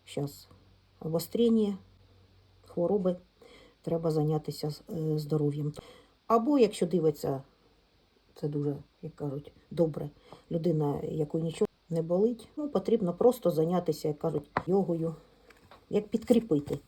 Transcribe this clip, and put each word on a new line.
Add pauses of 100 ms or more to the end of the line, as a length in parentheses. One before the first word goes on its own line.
щас (500)
обострення, (880)
хвороби, (640)
треба
зайнятися, (180)
е,
здоров'ям. (540)
Або,
якщо
дивиться, (920)
це
дуже, (240)
як
кажуть, (200)
добре, (420)
людина,
якої
нічого (220)
не
болить,
ну,
потрібно
просто
зайнятися,
як
кажуть, (180)
йогою, (760)
як
підкріпити.